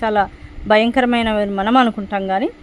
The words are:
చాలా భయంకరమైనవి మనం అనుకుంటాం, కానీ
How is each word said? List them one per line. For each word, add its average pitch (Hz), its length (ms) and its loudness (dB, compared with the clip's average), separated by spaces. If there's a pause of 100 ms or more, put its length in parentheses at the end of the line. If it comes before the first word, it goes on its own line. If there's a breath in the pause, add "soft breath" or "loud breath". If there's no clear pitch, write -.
చాలా 208 240 0 (400 loud breath)
భయంకరమైనవి 226 760 2
మనం 202 320 0
అనుకుంటాం, 208 500 0
కానీ 202 240 -2 (120)